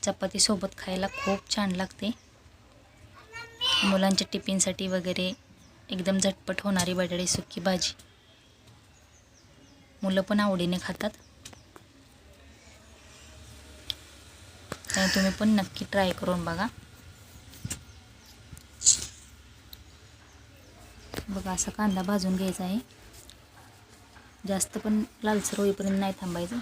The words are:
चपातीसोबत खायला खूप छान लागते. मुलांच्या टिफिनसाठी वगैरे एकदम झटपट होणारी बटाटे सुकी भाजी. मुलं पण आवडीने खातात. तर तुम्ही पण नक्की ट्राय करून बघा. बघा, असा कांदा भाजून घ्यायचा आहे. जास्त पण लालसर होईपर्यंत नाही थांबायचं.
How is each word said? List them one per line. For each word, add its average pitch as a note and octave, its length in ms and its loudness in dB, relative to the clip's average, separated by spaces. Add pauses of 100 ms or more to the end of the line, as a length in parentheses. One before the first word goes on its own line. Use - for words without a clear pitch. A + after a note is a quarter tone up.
चपातीसोबत F#3+ 760 0
खायला F#3+ 300 -4
खूप - 480 -2
छान G3+ 160 0
लागते. F#3+ 400 -4 (1700)
मुलांच्या F#3+ 500 4
टिफिनसाठी F#3+ 540 0
वगैरे F#3 460 -2 (560)
एकदम F#3+ 280 0
झटपट F#3+ 440 0
होणारी F#3 320 2
बटाटे F3+ 340 0
सुकी - 340 -4
भाजी. F#3 320 2 (2000)
मुलं F#3+ 180 2
पण G#3 180 2
आवडीने F3+ 420 2
खातात. G3+ 280 -4 (3750)
तर F#3+ 200 2
तुम्ही F#3+ 160 4
पण G#3+ 180 0
नक्की G3 420 0
ट्राय F#3+ 200 4
करून F3+ 340 -2
बघा. E3+ 220 -2 (4000)
बघा, F#3+ 220 -4
असा F#3 200 -2
कांदा G3+ 300 2
भाजून F#3+ 340 2
घ्यायचा F#3 280 0
आहे. F#3+ 160 0 (1700)
जास्त F#3+ 300 -2
पण G#3+ 260 2 (200)
लालसर G#3+ 360 2
होईपर्यंत G3 400 2
नाही G3 220 2
थांबायचं. F3 400 -4